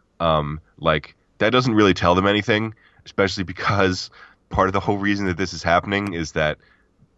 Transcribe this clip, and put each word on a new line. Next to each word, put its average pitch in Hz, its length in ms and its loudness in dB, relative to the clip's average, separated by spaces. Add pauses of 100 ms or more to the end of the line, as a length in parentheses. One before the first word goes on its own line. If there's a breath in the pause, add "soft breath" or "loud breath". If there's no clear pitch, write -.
(180 soft breath)
Um, 78 420 0 (180)
like, 78 360 -2 (240)
that 104 120 2
doesn't 123 240 2
really 104 200 6
tell 87 200 2
them 95 120 2
anything, 107 480 0 (300 soft breath)
especially 95 400 -2
because 92 680 -2 (380 loud breath)
part 95 200 0
of 95 40 -2
the 98 80 -2
whole 104 160 -2
reason 101 300 -2
that 90 100 -2
this 92 160 -4
is 80 100 -12
happening 98 520 0
is 82 180 -8
that 76 260 -2 (600 soft breath)